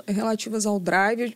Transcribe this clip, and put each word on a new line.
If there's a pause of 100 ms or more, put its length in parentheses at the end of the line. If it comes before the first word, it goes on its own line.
relativas
ao
drive,